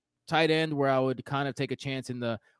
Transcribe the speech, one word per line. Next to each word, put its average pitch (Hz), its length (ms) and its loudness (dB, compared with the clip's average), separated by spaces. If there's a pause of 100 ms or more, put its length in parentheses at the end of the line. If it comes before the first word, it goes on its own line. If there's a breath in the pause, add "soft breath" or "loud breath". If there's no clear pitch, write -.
(260)
tight 160 240 4
end 160 220 2
where 139 180 2
I 131 80 4
would 131 260 0
kind 143 220 -2
of 135 80 -6
take 135 160 -4
a 127 60 -4
chance 135 340 -8
in 123 80 -8
the, 117 220 -4 (200)